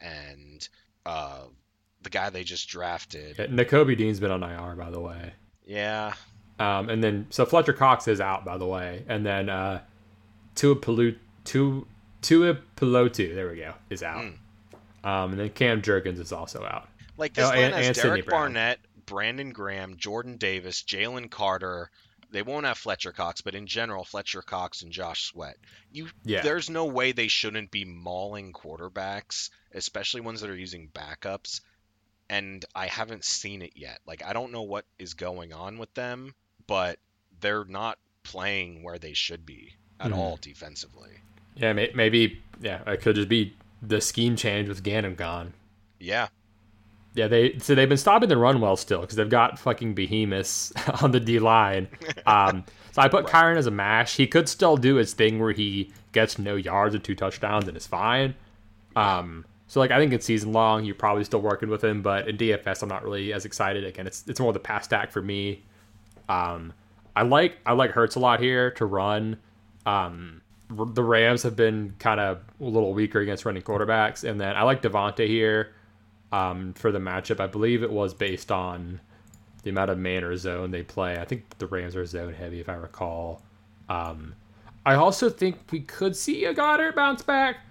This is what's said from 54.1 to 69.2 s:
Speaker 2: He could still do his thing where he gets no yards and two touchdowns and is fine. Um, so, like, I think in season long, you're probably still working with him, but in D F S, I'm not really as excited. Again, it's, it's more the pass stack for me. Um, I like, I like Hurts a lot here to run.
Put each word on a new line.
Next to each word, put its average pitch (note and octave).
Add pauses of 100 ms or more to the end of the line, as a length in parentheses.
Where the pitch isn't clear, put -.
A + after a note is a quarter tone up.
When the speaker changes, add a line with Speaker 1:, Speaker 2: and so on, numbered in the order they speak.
Speaker 2:
He C3+
could E3
still E3
do C3
his A2+
thing A2
where A2
he G2 (180)
gets A2
no G2+
yards G2
and G2+
two G2+
touchdowns G2+
and -
is -
fine. B2 (600)
Um, F2 (220)
so, -
like, C3
I B2
think D3
in A2+
season G#2+
long, A2
you're G2+
probably G#2
still G#2
working G#2
with G#2+
him, G#2+
but G2
in G#2+
D A2+
F G2+
S, F#2+
I'm G2+
not G2+
really G2+
as G#2
excited. G2+
Again, F#2
it's, -
it's C3
more A#2+
the G2
pass -
stack G#2
for G2
me. G2+ (640)
Um, F2 (420)
I G#2
like, D3+
I A#2
like B2+
Hurts A2+
a B2+
lot A#2+
here B2+
to A2+
run. G#2 (480)